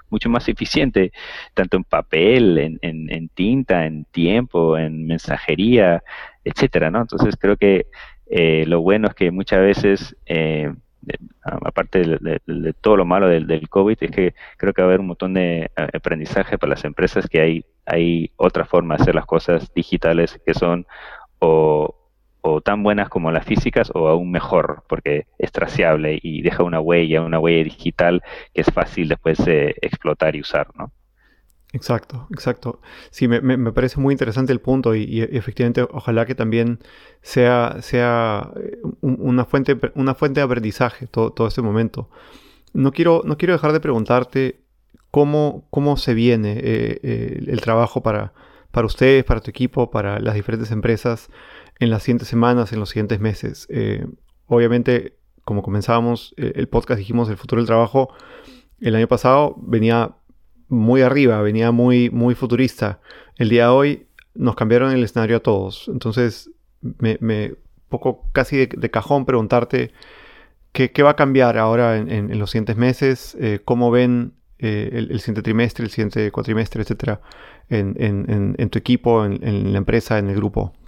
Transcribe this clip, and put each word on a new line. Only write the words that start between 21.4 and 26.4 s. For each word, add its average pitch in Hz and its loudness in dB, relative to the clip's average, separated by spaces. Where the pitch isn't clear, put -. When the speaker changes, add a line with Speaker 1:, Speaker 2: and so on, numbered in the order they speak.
Speaker 1:
o 78 0
tan 104 -2
buenas 104 0
como 82 -2
las 80 -2
físicas 117 0
o 80 2
aún 87 2
mejor, 80 -2
porque - -4
es - -4
traceable 78 0
y 80 -8